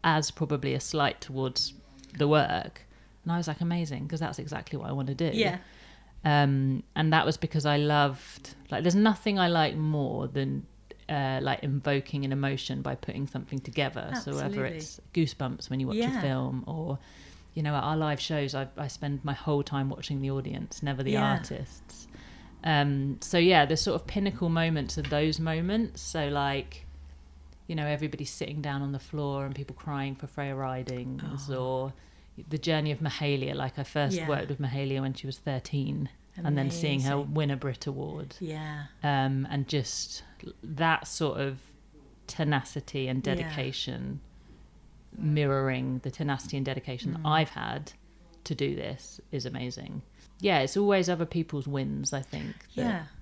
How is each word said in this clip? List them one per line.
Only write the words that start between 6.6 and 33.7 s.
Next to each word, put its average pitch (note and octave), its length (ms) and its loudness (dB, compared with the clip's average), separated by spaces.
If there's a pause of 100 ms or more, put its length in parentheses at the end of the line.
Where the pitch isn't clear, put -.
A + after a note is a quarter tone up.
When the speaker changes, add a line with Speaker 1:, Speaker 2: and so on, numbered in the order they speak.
Speaker 1:
and D#3 160 6
that D#3+ 140 8
was D3+ 100 2
because D#3 300 0
I D3 100 6
loved, D3 800 2 (160)
like, - 120 0
there's F3 120 6
nothing G#3 420 6
I F3+ 120 6
like D#3+ 260 4
more D3+ 540 2
than, C3+ 360 0 (440)
uh, C3+ 340 0
like, C3+ 200 0
invoking C#3 600 0
an C3+ 80 0
emotion C3+ 500 -2
by C3 140 -2
putting - 320 -6
something C#3 320 -6
together. C3 540 -4 (100)
So C#3 120 -6
whether C#3 100 -4 (200)
Speaker 2:
Absolutely. D#3+ 120 -6
Speaker 1:
it's - 240 -12 (120)
goosebumps C#3 560 0
when C3 120 -2
you C3 60 0
watch G#3+ 100 0
a - 20 2
Speaker 2:
Yeah. A#3+ 220 0
Speaker 1:
film C3 440 0
or, D#3 320 -4 (580)
you D#3+ 60 -2
know, D3 140 2
at C3+ 80 0
our D#3 140 2
live D3+ 240 2
shows, C#3+ 340 0
I, C3+ 220 -2
I C#3+ 100 -4
spend C#3+ 380 -4
my C#3+ 80 0
whole C#3+ 300 2
time C3+ 260 -2
watching C#3 320 -4
the C3+ 100 0
audience, C3+ 500 -4
never C#3 220 -2
the C3+ 80 2
Speaker 2:
Yeah. C#3 220 4
Speaker 1:
artists. - 760 -8 (560)
Um, C#3+ 560 2
so - 180 0
yeah, E3+ 280 10
the D#3 100 2
sort - 240 2
of - 80 -8
pinnacle G3 400 0
moments E3 500 2
are D#3 40 -2
those D3+ 400 2
moments. E3+ 600 0
So, D3+ 280 -2
like, C#3 560 0 (840)
you E3+ 80 -4
know, D3+ 100 0
everybody's D3 460 -2
sitting D3 300 -4
down C#3 200 -2
on C#3 120 -2
the C3+ 60 -4
floor C#3 460 -2
and C3 80 -4
people C3 220 -8
crying C#3 400 -4
for C#3 120 -10
Freya C#3 280 -4
Ridings, C3 960 -4
Speaker 2:
Oh. C3 60 0
Speaker 1:
or C3 380 0 (560)
the D3+ 80 -2
journey D#3 340 2
of C#3+ 80 -2
Mahalia. C#3+ 540 0
Like, C3+ 240 -4